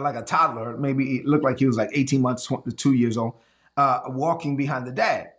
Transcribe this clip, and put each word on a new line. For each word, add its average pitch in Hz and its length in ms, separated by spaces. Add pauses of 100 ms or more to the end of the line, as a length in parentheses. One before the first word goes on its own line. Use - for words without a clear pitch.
like, 139 160
a 117 60
toddler, 120 540
maybe 135 280
he 131 180
looked 147 220
like 131 140
he 135 80
was, 117 100
like, 104 160
eighteen 135 280
months, 123 240
tw-, 123 300
two 139 180
years 120 220
old, 117 200 (420)
uh, 135 300
walking 143 500
behind 135 280
the 123 60
dad. 131 480